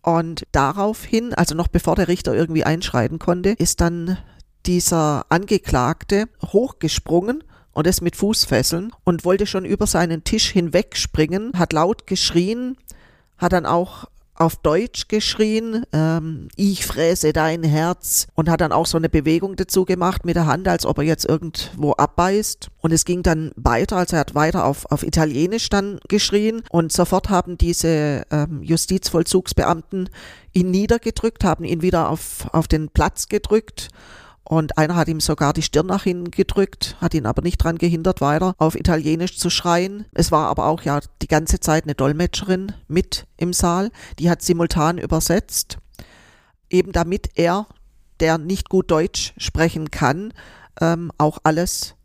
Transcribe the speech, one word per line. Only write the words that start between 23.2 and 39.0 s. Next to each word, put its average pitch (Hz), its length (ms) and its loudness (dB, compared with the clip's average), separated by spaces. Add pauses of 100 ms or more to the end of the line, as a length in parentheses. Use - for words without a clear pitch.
dann 160 360 0
weiter, 120 400 0
also 180 180 0
er 156 60 2
hat - 120 -4
weiter 156 300 2
auf, - 260 -2
auf 147 140 0
Italienisch 160 640 0
dann 202 400 -2
geschrien 208 640 0
und 165 240 0
sofort 185 360 0
haben 180 280 0
diese, 156 720 0
ähm, 151 320 -2
Justizvollzugsbeamten 175 1500 0 (440)
ihn 185 180 2
niedergedrückt, 220 720 0
haben 165 220 0
ihn 175 160 -2
wieder 175 280 0
auf, - 440 -8
auf 160 160 0
den 156 180 0
Platz - 400 0
gedrückt. - 600 -2 (560)
Und 156 320 0
einer 156 200 2
hat 160 100 2
ihm 160 140 -4
sogar 147 320 0
die 165 80 -2
Stirn 156 240 2
nach 190 180 -2
hinten 175 260 -2
gedrückt, - 720 -2
hat 175 140 0
ihn 147 120 -2
aber - 160 0
nicht 175 180 -2
dran 165 180 2
gehindert, 170 420 2
weiter 160 380 2
auf 156 180 2
Italienisch 165 600 0